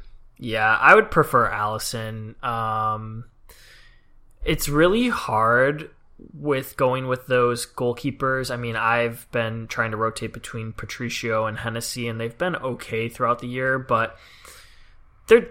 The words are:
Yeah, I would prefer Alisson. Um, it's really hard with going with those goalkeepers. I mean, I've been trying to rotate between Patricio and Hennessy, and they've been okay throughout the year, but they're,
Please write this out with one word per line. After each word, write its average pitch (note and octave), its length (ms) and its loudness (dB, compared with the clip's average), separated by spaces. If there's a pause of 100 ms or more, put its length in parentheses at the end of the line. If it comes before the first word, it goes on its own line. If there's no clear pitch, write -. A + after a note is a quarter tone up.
(380)
Yeah, A2 400 2
I D3+ 160 8
would G#3+ 160 6
prefer B2+ 400 4
Alisson. A2 920 -6
Um, A2 800 -2 (1200)
it's D#3 240 -2
really F3+ 400 4
hard C3 800 2 (460)
with C#3+ 420 -4
going C3 320 0
with B2+ 180 -4
those B2 400 2
goalkeepers. C3 840 -4
I A#2+ 60 -6
mean, A#2 200 -6
I've A#2 560 0
been A2+ 340 -2
trying A2+ 260 -2
to A2 40 -4
rotate A2 380 -2
between A2 380 -10
Patricio A2+ 760 -4
and G#2+ 120 -6
Hennessy, A#2 480 -6
and A2 140 -4
they've A#2 160 -6
been F3+ 200 -2
okay A#2 520 -4
throughout A#2+ 300 0
the B2 80 -12
year, C3 320 0
but A2+ 400 0 (1120)
they're, A3 220 8